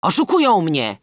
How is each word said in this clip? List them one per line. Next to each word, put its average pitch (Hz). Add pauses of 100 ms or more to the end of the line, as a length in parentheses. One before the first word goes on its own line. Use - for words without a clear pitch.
Oszukują 277
mnie! 135